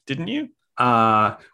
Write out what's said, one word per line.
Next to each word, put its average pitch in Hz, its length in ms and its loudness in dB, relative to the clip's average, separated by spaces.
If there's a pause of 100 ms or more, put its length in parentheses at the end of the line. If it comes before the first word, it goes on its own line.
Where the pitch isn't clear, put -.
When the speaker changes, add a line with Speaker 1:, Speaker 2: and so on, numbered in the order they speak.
Speaker 1:
didn't 143 200 -8
you? 262 220 -8 (260)
Speaker 2:
Uh, 113 600 2 (180)